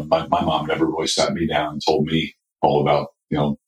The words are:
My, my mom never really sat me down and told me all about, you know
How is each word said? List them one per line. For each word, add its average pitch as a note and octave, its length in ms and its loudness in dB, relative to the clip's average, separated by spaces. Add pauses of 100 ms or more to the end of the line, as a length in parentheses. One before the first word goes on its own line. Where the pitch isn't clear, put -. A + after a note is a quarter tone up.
My, - 180 0
my - 160 0
mom - 240 0
never D#3+ 200 0
really D#2+ 200 -2
sat - 260 0
me E2 140 -2
down D2+ 280 -2
and D2 120 -8
told D2+ 200 2
me D#2+ 280 -2 (280)
all D2 200 4
about, D2 260 2 (220)
you D2+ 80 0
know D2 280 0